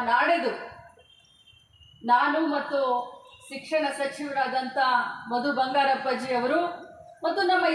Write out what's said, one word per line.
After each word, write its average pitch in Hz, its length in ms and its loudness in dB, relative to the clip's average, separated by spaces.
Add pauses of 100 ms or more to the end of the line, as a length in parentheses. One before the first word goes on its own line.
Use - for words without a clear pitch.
(100)
ನಾಡಿದ್ದು 277 420 2 (1600)
ನಾನು 294 280 4 (160)
ಮತ್ತು 277 240 -2 (680)
ಶಿಕ್ಷಣ 302 360 -2 (140)
ಸಚಿವರಾದಂಥ 269 800 -4 (500)
ಮಧು 247 300 0
ಬಂಗಾರಪ್ಪಾಜಿ 262 680 0 (100)
ಅವರು 269 200 2 (640)
ಮತ್ತು 339 300 0
ನಮ್ಮ 359 240 4